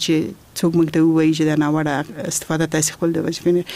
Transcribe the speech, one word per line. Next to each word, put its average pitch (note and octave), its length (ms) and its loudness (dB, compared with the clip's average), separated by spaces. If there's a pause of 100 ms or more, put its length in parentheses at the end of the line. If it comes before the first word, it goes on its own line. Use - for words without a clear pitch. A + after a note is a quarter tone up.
چې D#3 180 0 (380)
څوک E3+ 160 2
موږ E3 140 2
ته D#3+ 100 0
ووایي D#3+ 340 4
چې D#3+ 80 0
دا D#3 140 2
ناوړه D3+ 720 -2
استفاده D#3+ 380 -2
تاسې D#3+ 260 -2
خپل E3+ 200 -2
د D#3+ 140 -2
وظیفې E3+ 200 -4
نه. F3 180 2 (120)